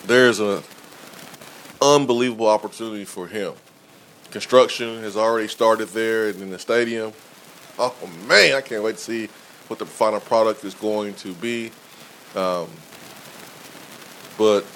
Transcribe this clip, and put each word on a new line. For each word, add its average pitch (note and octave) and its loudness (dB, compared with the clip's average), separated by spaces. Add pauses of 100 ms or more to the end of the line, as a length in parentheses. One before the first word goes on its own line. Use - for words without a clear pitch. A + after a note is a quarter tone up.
there's A#2 4
an G2+ -2 (1160)
unbelievable B2 4
opportunity G#2+ -2
for F2+ -12
him. F#2+ -8 (760)
Construction A2+ 2
has G#2+ -8
already A2 0
started A2 2
there A2 0
and F#2+ -8
in F#2+ -12
the F#2 -12
stadium. A2+ -2 (640)
Oh, B2 -2 (340)
man, E3 4
I C3+ -2
can't A#2 -6
wait A2 -2
to - -16
see A2+ -6 (400)
what A2+ -10
the G#2 -8
final G#2+ 0
product A2 0
is F#2+ -12
going G#2 -4
to G2 -14
be. A#2 -8 (640)
Um, F2+ -2 (1700)
but G#2 4